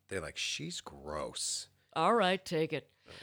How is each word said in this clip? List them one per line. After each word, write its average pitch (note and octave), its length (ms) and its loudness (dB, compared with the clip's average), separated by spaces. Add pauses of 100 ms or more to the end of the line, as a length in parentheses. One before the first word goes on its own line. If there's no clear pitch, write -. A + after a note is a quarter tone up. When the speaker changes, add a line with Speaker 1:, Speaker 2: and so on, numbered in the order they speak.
Speaker 1:
They're F#2+ 140 -2
like, D2 160 -8
"She's - 420 -4
gross." - 880 -4 (260)
Speaker 2:
All E3+ 200 4
right, F#3+ 320 4
take D#3 260 2
it. C#3+ 160 -4 (360)